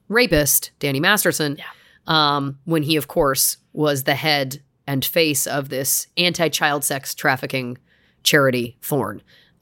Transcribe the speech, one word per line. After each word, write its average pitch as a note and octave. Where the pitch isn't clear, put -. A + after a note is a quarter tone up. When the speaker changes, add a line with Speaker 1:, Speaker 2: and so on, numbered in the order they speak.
Speaker 1:
rapist, F#3
Danny C#3
Masterson, D#3+
Speaker 2:
Yeah. -
Speaker 1:
um, D3
when E3
he, D#3
of C#3+
course, C#3
was C#3+
the D3
head C#3
and C3+
face D#3
of C#3
this C3+
anti-child D#3
sex -
trafficking C3
charity, B2+
Thorn. G#2